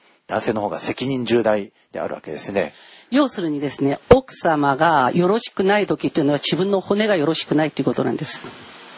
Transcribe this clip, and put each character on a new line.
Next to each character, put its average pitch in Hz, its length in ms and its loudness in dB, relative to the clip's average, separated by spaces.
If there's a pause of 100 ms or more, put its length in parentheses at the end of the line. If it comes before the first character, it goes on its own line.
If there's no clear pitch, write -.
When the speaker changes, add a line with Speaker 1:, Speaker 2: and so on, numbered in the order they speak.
(260)
Speaker 1:
男 107 160 -2
性 117 100 -2
の 107 80 -2
方 104 80 -2
が 82 100 -6
責 - 280 -6
任 131 180 -2
重 117 180 2
大 107 300 0 (200)
で - 80 -8
あ 78 80 -4
る - 60 -6
わ - 60 -12
け - 100 -12
で 76 80 -8
す - 140 -8
ね。 92 200 -2 (380)
Speaker 2:
要 269 180 2
す 220 120 -8
る 165 100 -2
に 147 100 -4
で 143 100 -2
す - 140 -4
ね、 139 140 0 (120)
奥 - 240 6
様 147 420 2
が 147 360 4
よ 175 160 2
ろ 208 100 2
し - 120 -6
く - 140 -2
な 202 160 4
い 196 60 0
時 160 220 -2
っ - 20 0
て - 100 0
い - 20 2
う 139 40 2
の 147 60 4
は 143 60 2
自 - 180 2
分 190 140 -2
の 196 100 2
骨 202 260 0
が 208 100 2
よ 143 100 2
ろ 160 80 2
し - 100 -4
く - 100 -2
な 160 100 4
い 151 40 0
っ - 20 -2
て - 120 -4
い - 20 -2
う - 0 -
こ 123 100 0
と 135 100 -2
な 131 60 0
ん 117 60 -2
で - 80 -6
す。 - 180 -6 (560)